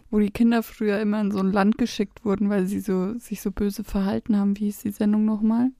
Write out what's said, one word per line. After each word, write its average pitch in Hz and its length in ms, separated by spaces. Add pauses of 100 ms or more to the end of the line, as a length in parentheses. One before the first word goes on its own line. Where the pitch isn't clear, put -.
wo 214 80
die 208 140
Kinder 233 320
früher 208 360
immer 214 220
in 202 100
so 208 60
ein 190 140
Land 208 260
geschickt - 480
wurden, 202 240
weil 202 160
sie 196 140
so, 190 400
sich - 220
so 202 100
böse 202 320
verhalten 202 560
haben. 202 180
Wie 214 80
hieß 208 160
die 208 80
Sendung 214 360
nochmal? 220 420 (120)